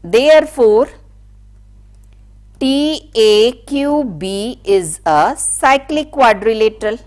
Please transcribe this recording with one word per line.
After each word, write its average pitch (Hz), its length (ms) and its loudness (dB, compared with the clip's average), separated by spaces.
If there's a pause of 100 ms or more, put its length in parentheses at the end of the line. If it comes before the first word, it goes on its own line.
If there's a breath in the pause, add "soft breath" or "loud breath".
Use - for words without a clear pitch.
Therefore, 254 800 2 (1700)
टीएक्यूबी 254 2000 -2
is 185 400 -2
a 160 300 0
cyclic 285 760 -4
quadrilateral. 220 960 -2